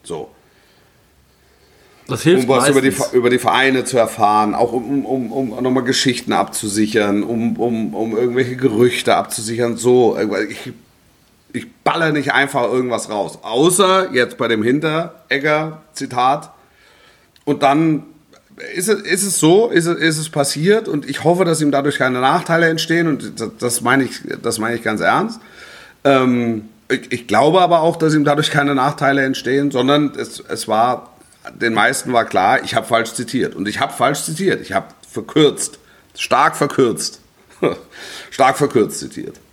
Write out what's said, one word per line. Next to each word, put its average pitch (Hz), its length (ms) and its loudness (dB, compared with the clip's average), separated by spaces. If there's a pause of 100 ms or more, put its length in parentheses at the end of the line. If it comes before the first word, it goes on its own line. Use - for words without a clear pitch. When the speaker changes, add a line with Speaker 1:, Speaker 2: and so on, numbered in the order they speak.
Speaker 1:
So. 78 260 -12 (1800)
Speaker 2:
Das 123 160 -6
hilft 160 240 4
Speaker 1:
Um - 80 -6
was 127 140 4
über 139 120 6
die 131 80 4
Speaker 2:
meistens. 123 180 -4
Speaker 1:
Ver-, 127 100 2
über 120 120 4
die 123 100 2
Vereine 127 440 2
zu 127 140 -2
erfahren, 107 580 2
auch - 160 0
um, 123 340 -2
um, 120 260 -4
um, 135 200 -4
um 123 120 -6
nochmal 127 200 0
Geschichten 120 480 -2
abzusichern, 104 920 0
um, 113 340 -2
um, 113 360 -2
um 107 220 -4
irgendwelche 123 400 -2
Gerüchte 123 600 2
abzusichern. 113 600 -4
So, 123 400 4 (320)
ich, - 220 -12 (800)
ich - 220 -12 (100)
baller 156 300 0
nicht 139 180 -2
einfach 139 320 0
irgendwas 120 460 -2
raus. 101 320 -6
Außer 185 720 2
jetzt 123 240 0
bei 120 100 -2
dem 110 160 0
Hinteregger-Zitat. 151 1900 -2 (920)
Und 143 200 -2
dann 151 400 2 (680)
ist 190 160 -4
es, 208 120 0
ist 175 220 -2
es 196 160 -4
so, 190 300 4
ist 170 160 2
es, 170 140 0
ist 156 180 0
es 156 120 -8
passiert 160 580 0
und 147 200 -4
ich - 160 -8
hoffe, 175 220 2
dass 160 160 0
ihm 147 80 2
dadurch 139 300 0
keine 127 220 0
Nachteile 165 480 2
entstehen 165 380 0
und 113 320 -4
das, 113 200 -6
das 120 220 -4
meine 127 240 4
ich, - 160 -10 (200)
das 113 160 -4
meine 113 180 -4
ich 113 60 -6
ganz 107 180 -2
ernst. 143 400 0 (640)
Ähm, 123 640 2 (220)
ich, 131 220 -4
ich 120 160 -8
glaube 147 340 4
aber 170 200 4
auch, 165 160 2
dass 156 180 2
ihm 151 80 2
dadurch 147 260 2
keine 143 240 0
Nachteile 139 500 0
entstehen, 135 460 -2
sondern 135 480 2
es, 113 220 -8
es - 280 -8
war, 117 460 0 (480)
den 113 140 0
meisten 123 380 0
war 113 120 2
klar, 107 380 2
ich - 100 -8
habe - 140 -2
falsch 117 260 0
zitiert 113 400 -4
und 98 140 -4
ich 107 120 -6
habe - 140 -4
falsch 139 300 0
zitiert, 165 380 -2
ich - 120 -12
habe 98 140 -4 (200)
verkürzt, - 720 0 (380)
stark - 420 0
verkürzt, - 640 0 (400)
<laughs> - 720 -8
stark 135 260 2
verkürzt 131 400 2
zitiert. - 380 -12 (180)